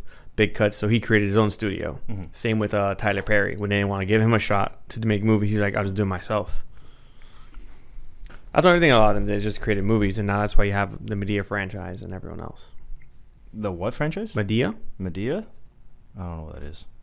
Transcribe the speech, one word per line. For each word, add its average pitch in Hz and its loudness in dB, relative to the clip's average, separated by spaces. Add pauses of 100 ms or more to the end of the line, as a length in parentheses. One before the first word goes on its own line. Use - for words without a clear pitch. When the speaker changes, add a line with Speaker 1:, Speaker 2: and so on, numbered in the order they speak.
(360)
Speaker 1:
big 107 4
cuts, 104 2
so 104 0
he 113 4
created 104 4
his 98 4
own 104 6
studio. 90 -4 (100)
Speaker 2:
Mm-hmm. 95 -2
Speaker 1:
Same 110 -2
with, 107 0
uh, 101 0
Tyler 98 0
Perry. 101 0
When 101 -4
they 101 2
didn't 101 2
wanna 98 -2
give 107 4
him 113 6
a 107 4
shot - -2
to 117 -8
make 104 2
movies, 107 4
he's 107 2
like, 101 0
"I'll 104 0
just 98 -2
do 104 2
it - 4
myself." 95 0 (1900)
That's 175 2
the 180 6
only 175 6
thing 156 6
a 120 8
lot 107 8
of 101 4
them 101 2
did, 104 0
is 101 -2
just 104 -2
created 101 0
movies, 104 2
and 104 -2
now 101 0
that's 101 4
why 104 10
you 101 -2
have 101 -4
the 104 -4
Madea 101 -2
franchise 92 -8
and 92 -10
everyone 82 -10
else. - -14 (840)
Speaker 2:
The 104 -4
what 92 -4
franchise? 175 -4
Speaker 1:
Madea? 117 0 (240)
Speaker 2:
Madea? 104 -4 (720)
I - -12
don't 85 -8
know 80 -10
what 76 -14
that 71 -10
is. 80 -12 (180)